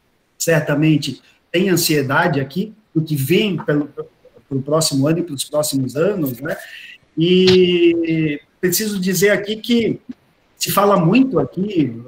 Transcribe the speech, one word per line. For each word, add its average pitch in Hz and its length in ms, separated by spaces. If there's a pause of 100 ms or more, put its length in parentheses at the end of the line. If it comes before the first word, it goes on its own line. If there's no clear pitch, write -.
(360)
certamente 151 880 (300)
tem 190 180
ansiedade 151 720
aqui, 180 340 (220)
do 160 80
que 156 120
vem 175 400
pelo, 147 320 (600)
pro 135 140
próximo 143 440
ano 165 120
e 180 40
pros 143 200
próximos 139 520
anos, 156 440
né, 160 180 (580)
e 170 1300 (180)
preciso 202 400
dizer 185 300
aqui 208 280
que 226 440 (560)
se - 140
fala 196 260
muito 196 400
aqui, 147 720